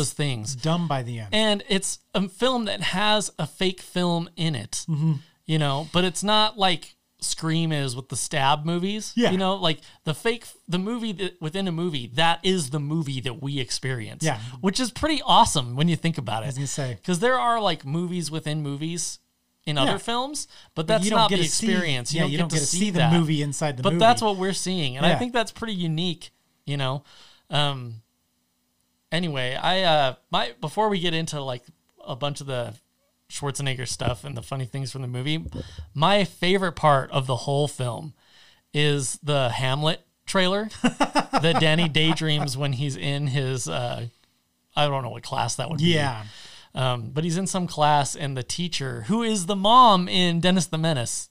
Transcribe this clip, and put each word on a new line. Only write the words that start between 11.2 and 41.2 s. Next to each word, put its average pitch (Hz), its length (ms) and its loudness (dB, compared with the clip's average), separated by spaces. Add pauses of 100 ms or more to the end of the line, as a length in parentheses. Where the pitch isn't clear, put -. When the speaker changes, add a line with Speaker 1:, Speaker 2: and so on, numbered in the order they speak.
Speaker 1:
within 185 280 -4
a 170 40 -2
movie, 160 420 -4
that 165 280 2
is 185 280 0
the 151 100 -2
movie 143 400 -2
that 117 200 2
we 139 200 -4
experience. 127 640 -6
Speaker 2:
Yeah. 135 160 0 (200)
Speaker 1:
Which 190 200 0
is 247 100 0
pretty 294 340 0
awesome 139 520 6
when 151 100 2
you 170 80 4
think 165 240 -2
about 110 240 -4
it. - 40 -6
Speaker 2:
I - 20 -4
was 131 80 -4
gonna 139 100 -4
say. 127 380 -6
Speaker 1:
'Cause 175 160 -2
there 254 180 2
are, 233 220 2
like, 180 260 0
movies 170 420 -2
within 156 320 -4
movies 151 600 -6 (440)
in 151 120 -2
Speaker 2:
Yeah. 143 80 4
Speaker 1:
other 196 160 0
films, 254 480 -4 (260)
but - 0 -
Speaker 2:
But 160 140 -4
Speaker 1:
that's 214 160 4
Speaker 2:
you 214 60 0
don't 220 100 4
Speaker 1:
not 214 100 6
Speaker 2:
get 196 60 2
Speaker 1:
the 180 80 2
Speaker 2:
to 156 40 0
see, - 200 -2
Speaker 1:
experience. 143 440 0
You 151 40 -2
Speaker 2:
yeah, 170 80 2
Speaker 1:
don't - 80 0
Speaker 2:
you 147 60 -2
Speaker 1:
get 180 40 2
Speaker 2:
don't 165 60 0
Speaker 1:
to 156 80 0
Speaker 2:
get 156 40 2
to 139 60 0
Speaker 1:
see 170 140 -2
Speaker 2:
see 208 100 2
the 175 80 0
Speaker 1:
that. 160 140 6
Speaker 2:
movie 156 280 4
inside 147 360 -2
the 127 80 -4
Speaker 1:
But - 80 4
Speaker 2:
movie. 170 80 2
Speaker 1:
that's 226 200 6
what 214 160 2
we're 196 160 -2
seeing. 175 440 -2
And 143 100 2
I 170 40 6
Speaker 2:
Yeah. - 100 4
Speaker 1:
think 247 120 -4
that's 233 200 0
pretty 226 220 -6
unique, 170 580 -2 (340)
you 143 100 -2
know. 135 280 -2 (480)
Um, 131 500 -2 (1080)
anyway, 143 420 -2
I, 185 280 0
uh, 151 320 4 (160)
my, 233 300 -2
before 202 280 0
we 202 120 0
get 165 140 -2
into, 160 280 -4
like, 127 200 -8 (420)
a 143 120 -8
bunch 143 240 -4
of 139 60 -14
the 120 280 -6 (560)
Schwarzenegger 135 560 -4
stuff 123 380 -6
and 139 120 -12
the 117 60 -10
funny 135 220 -6
things 135 260 -8
from 135 120 -10
the 123 60 -8
movie, 143 360 -4 (500)
my 185 300 4
favorite 185 480 0
part 135 400 4
of 135 140 0
the 131 100 0
whole 143 320 0
film 127 460 -8 (600)
is 147 480 0
the 139 280 0
Hamlet 135 540 -2 (220)
trailer 190 500 2
Speaker 2:
<laughs> - 60 -18
Speaker 1:
that 240 800 2